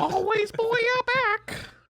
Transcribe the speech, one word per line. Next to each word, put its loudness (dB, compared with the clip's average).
Always 0
booyah 0
back. -2